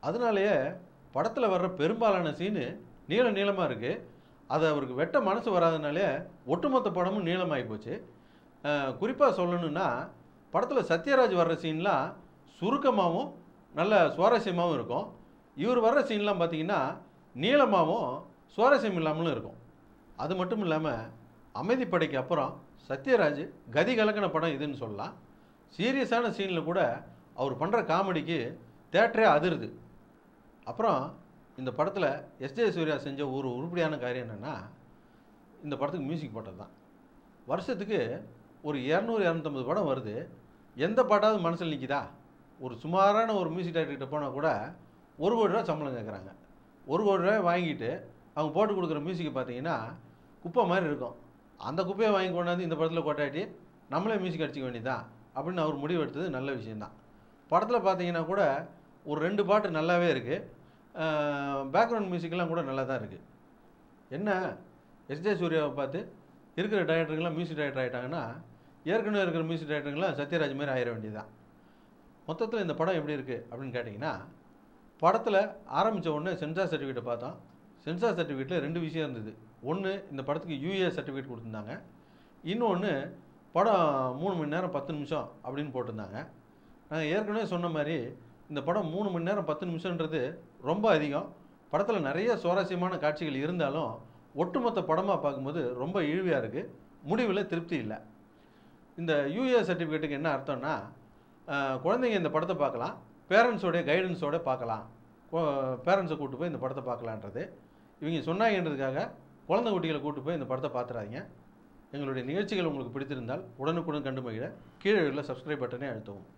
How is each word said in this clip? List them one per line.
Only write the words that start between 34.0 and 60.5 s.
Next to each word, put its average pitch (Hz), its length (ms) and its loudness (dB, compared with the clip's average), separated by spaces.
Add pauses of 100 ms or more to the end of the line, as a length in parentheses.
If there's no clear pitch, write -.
என்னன்னா, 110 260 -10 (1120)
இந்த 147 120 -4
படத்துக்கு 143 320 -2
music 139 260 -6
போட்டது 101 240 -10
தான். 98 120 -14 (800)
வருஷத்துக்கு 180 800 -2 (360)
ஒரு 143 200 -2
இருநூறு, 202 400 2
இருநூத்தம்பது 156 420 0
படம் 170 220 2
வருது. 127 400 -2 (480)
எந்த 208 280 2
பாட்டாவது 208 460 4
மனசுல 170 240 -2
நிக்குதா? 135 280 -2 (580)
ஒரு 127 160 -8
சுமாரான 196 580 4
ஒரு 180 160 2
music 170 260 -4
டைரக்டர்கிட்ட 139 340 -2
போனா 147 200 -2
கூட 135 460 -2 (420)
ஒரு 196 180 2
கோடி 214 160 4
ரூபா 196 120 2
சம்பளம் 147 320 -2
கேட்குறாங்க. 104 360 -10 (540)
ஒரு 170 180 2
கோடி 196 200 4
ரூபாய் 202 220 4
வாங்கிட்டு 165 560 0 (320)
அவங்க 151 200 0
போட்டு 202 200 4
கொடுக்குற 165 280 0
மியூசிக்கை 165 320 -4
பார்த்தீங்கன்னா 127 600 -4 (480)
குப்பை 202 240 2
மாதிரி 180 200 2
இருக்கும். 127 300 -4 (420)
அந்த 156 260 -2
குப்பையை 202 300 2
வாங்கி 185 260 2
கொண்டாந்து 175 200 0
இந்த 165 160 -2
படத்துல 160 280 0
கொட்டாட்டி 147 480 -2 (380)
நம்மளே 196 280 0
music 175 240 -2
அடிச்சுக்க 143 200 -4
வேண்டியதுதான் 120 540 -6 (200)
அப்படின்னு 165 220 -4
அவர் 156 180 2
முடிவு 151 260 0
எடுத்தது 151 280 -2
நல்ல 135 220 -4
விஷயம்தான். 110 400 -8 (580)
படத்துல 208 280 4
பார்த்தீங்கன்னா 175 480 2
கூட 165 420 2 (380)
ஒரு 151 160 -2
ரெண்டு 196 240 0
பாட்டு 208 240 4
நல்லாவே 170 400 2
இருக்கு. 135 460 -2 (400)